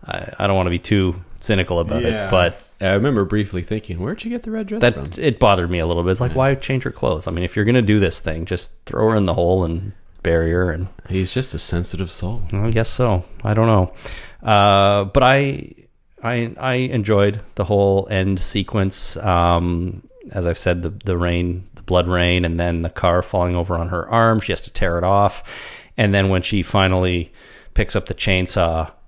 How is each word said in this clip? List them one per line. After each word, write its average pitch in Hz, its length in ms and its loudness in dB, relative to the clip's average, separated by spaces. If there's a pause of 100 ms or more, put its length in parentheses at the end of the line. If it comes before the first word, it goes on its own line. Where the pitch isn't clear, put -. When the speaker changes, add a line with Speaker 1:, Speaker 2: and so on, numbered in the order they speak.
Speaker 1:
I, - 240 -8 (100)
I 101 80 0
don't 98 80 2
wanna 92 140 2
be 87 100 0
too 92 420 0 (200)
cynical 92 380 0
about 82 240 -2
Speaker 2:
Yeah. 110 240 -2
Speaker 1:
it, 95 40 -2
but 87 300 2 (180)
Speaker 3:
I 95 140 0
remember 107 320 2
briefly 98 380 -2
thinking, 92 360 -8
"Where'd 127 220 -6
she 233 80 -8
get 240 140 -8
the 220 80 -10
red 220 160 -6
dress 214 140 -8
Speaker 1:
that, 120 120 4
Speaker 3:
from?" 76 280 -10
Speaker 1:
it 147 180 0
bothered 92 300 4
me 87 100 -2
a 80 60 0
little 85 180 0
bit. 90 80 0
It's 95 100 0
like, 123 100 -2
Speaker 3:
Yeah. - 60 -4
Speaker 1:
why 135 180 2
change 135 280 -4
her - 80 -6
clothes? - 360 -4
I 92 40 -6
mean, 85 120 -2
if - 140 -4
you're 104 80 2
gonna 123 160 4
do 104 180 4
this 87 220 0
thing, 80 240 -6
just - 400 -8
throw - 240 0
her 113 80 2
in 98 80 2
the 85 80 0
hole 87 320 2
and 87 260 -6 (320)
bury 82 280 2
her. 90 200 0
And 87 160 -6 (220)
Speaker 3:
He's 92 240 -2
just - 200 -4
a 76 60 -6
sensitive 87 500 -4
soul. - 340 -4 (100)
Speaker 1:
I 98 180 0
guess 113 180 2
so. 107 360 0 (180)
I 110 100 0
don't 113 140 4
know. 101 260 4 (560)
Uh, 101 560 6
but 127 180 2
I, 139 480 2 (520)
I, 117 360 -2
I 127 160 -2
enjoyed 107 680 2 (140)
the 101 100 -2
whole 98 440 2
end 95 320 0
sequence. - 760 -2
Um, 87 840 0 (280)
as 95 140 -4
I've 85 120 0
said, 87 240 0
the, 87 80 -4
the 95 280 -4
rain, 87 580 -2
the - 80 -20
blood 90 260 2
rain, 87 340 2
and 85 160 -2
then 85 220 -2
the 82 80 -4
car 90 320 0
falling 90 340 -2
over 87 220 -2
on 85 100 -4
her 90 220 -6
arm. 113 320 4
She - 100 -6
has 82 100 -2
to - 120 -18
tear 87 240 0
it 87 80 -2
off. - 760 0 (160)
And 104 180 2
then 98 140 4
when 95 140 2
she 98 200 -2
finally 92 720 0 (420)
picks - 220 0
up 101 120 -2
the 95 60 -6
chainsaw 87 760 0 (160)